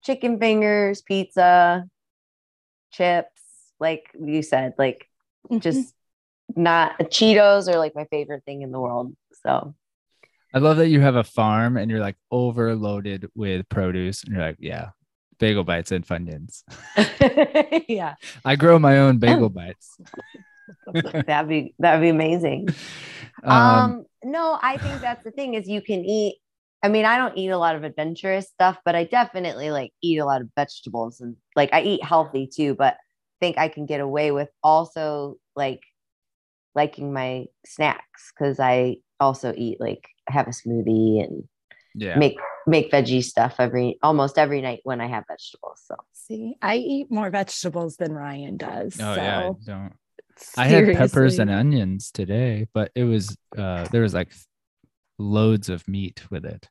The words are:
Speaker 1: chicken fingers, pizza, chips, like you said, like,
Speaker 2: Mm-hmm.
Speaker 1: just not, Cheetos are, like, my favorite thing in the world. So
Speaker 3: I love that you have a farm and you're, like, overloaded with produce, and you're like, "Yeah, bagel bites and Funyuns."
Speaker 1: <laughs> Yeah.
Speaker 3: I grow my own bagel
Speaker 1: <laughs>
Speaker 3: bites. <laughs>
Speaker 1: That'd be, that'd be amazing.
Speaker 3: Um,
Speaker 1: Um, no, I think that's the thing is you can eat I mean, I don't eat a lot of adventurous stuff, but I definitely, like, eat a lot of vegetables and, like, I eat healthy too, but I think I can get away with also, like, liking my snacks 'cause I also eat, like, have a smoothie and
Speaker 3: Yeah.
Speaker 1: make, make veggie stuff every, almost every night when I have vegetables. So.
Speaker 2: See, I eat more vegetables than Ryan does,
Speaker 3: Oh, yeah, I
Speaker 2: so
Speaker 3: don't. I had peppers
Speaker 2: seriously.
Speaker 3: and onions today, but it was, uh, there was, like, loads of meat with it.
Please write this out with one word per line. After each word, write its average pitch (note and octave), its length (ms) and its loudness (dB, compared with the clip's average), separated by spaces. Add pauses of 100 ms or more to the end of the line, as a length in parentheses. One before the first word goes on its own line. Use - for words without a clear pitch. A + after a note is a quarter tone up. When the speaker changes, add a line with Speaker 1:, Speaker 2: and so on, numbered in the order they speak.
Speaker 1:
chicken A#3+ 360 -2
fingers, G#3 600 2
pizza, F3+ 800 4 (1080)
chips, F3 380 0 (480)
like D#3 320 -4 (100)
you D3+ 220 -2
said, C3 360 -2
like, C3+ 300 -2 (420)
Speaker 2:
Mm-hmm. A3+ 80 0
Speaker 1:
just B3 360 -2 (640)
not, E3+ 420 2
Cheetos G3+ 760 4
are, E3+ 60 2
like, D#3 160 -2
my D3+ 120 -8
favorite C#3+ 400 -8
thing C#3 160 -12
in C3 100 -10
the C3 80 -8
world. B2 340 -6 (320)
So - 280 -2 (800)
Speaker 3:
I C3 40 4
love D#3 200 4
that E3 100 6
you D3 120 6
have C#3 160 6
a A#2 80 4
farm A2+ 520 0
and A2 140 -2
you're, A2 100 -2
like, G2+ 160 -4 (140)
overloaded A2 1040 -2
with F#2+ 340 -4
produce, F#2 560 -4
and G#2+ 100 -10
you're F2+ 100 -2
like, D#2 140 -6
"Yeah, E2+ 320 -12 (480)
bagel G#2 260 2
bites E2+ 280 -2
and F2+ 140 -4
Funyuns." E2 560 -10 (340)
Speaker 1:
<laughs> C#4+ 920 2
Yeah. F3 260 -6 (300)
Speaker 3:
I C3+ 120 2
grow E3 220 8
my C#3 220 8
own C3 180 6
bagel A#2 320 6
Speaker 1:
<laughs> F#2 100 -10
Speaker 3:
bites. - 380 -16 (960)
<laughs> D#3 320 -2
Speaker 1:
That'd D3+ 220 0
be, D#3 300 -2
that'd D#3+ 220 4
be E3 80 4
amazing. D#3+ 600 0 (720)
Speaker 3:
Um, B2+ 100 2
Speaker 1:
Um, A#3 520 6 (180)
no, D#4+ 400 -4
I C4+ 160 -2
think C#4 240 -8
that's A#3+ 220 -8
the A3+ 60 -12
thing C4 240 -8
is G3 140 -8
you G#3 140 -4
can F#3 220 -4
eat G#3 320 -2 (480)
I G3+ 40 2
mean, G#3+ 180 2
I A3+ 100 4
don't B3 220 -4
eat F#3+ 100 -4
a F#3 80 -2
lot E3 200 0
of D3 60 -8
adventurous E3 640 -6
stuff, F#3 380 2
but E3+ 100 2
I E3+ 100 0
definitely, F3 680 -2
like, C#3 320 -6
eat E3 160 0
a D3 80 -2
lot C3 160 0
of A2+ 120 -14
vegetables A#2 680 -8
and, A#2+ 120 -12 (220)
like, C#3+ 160 2
I D#3 80 4
eat F#3+ 240 -4
healthy C3+ 420 0
too, C#3+ 280 -4
but C3 180 2
I - 60 -10 (420)
think F3 160 -2
I D#3+ 120 0
can D3+ 180 -10
get C#3+ 160 -6
away D3 300 -2
with C#3+ 180 -4 (120)
also, D#3 720 0 (200)
like, C3+ 240 -4 (920)
liking D3 360 -2
my B2+ 360 -6 (180)
snacks - 680 -4
'cause C#3 280 -2
I B2+ 380 2 (200)
also C3+ 380 0
eat, A#2 240 -6
like, A2 300 -8 (180)
have C3+ 180 -2
a A2+ 40 -10
smoothie A2 760 0
and - 240 -12 (460)
Speaker 3:
Yeah. G#2 240 -2
Speaker 1:
make, D3 200 2 (280)
make D#3 260 2
veggie B2+ 320 2
stuff B2 340 -2
every, B2 440 -2
almost C#3+ 340 2
every C#3+ 240 0
night B2+ 240 -8
when B2+ 160 -6
I A#2 60 -6
have A2+ 200 -8
vegetables. - 600 -18
So. - 100 -14 (160)
Speaker 2:
See, A3+ 480 -14
I G#3 160 -2
eat C#4 340 -6
more G#3+ 200 -4
vegetables F3 640 -6
than D#3+ 160 -6
Ryan C#3+ 460 -12
does, - 420 -10
Speaker 3:
Oh, - 140 -4
yeah, G2+ 240 -4
I F3+ 100 -6
Speaker 2:
so F#3+ 160 -8
Speaker 3:
don't. G2 300 -14 (640)
I B2+ 80 2
had D3+ 220 4
peppers C3 240 2
Speaker 2:
seriously. C3 300 2
Speaker 3:
and G2+ 80 0
onions G2+ 600 -2
today, G#2+ 640 -4
but G#2+ 200 -4
it B2 100 -2
was, G#2+ 340 -2 (180)
uh, F2+ 340 -6
there A#2 120 2
was, G2+ 100 0
like, F2+ 220 -6 (840)
loads G#2 520 2
of F2 180 -8
meat F#2+ 420 -8
with F2+ 140 -10
it. - 260 -16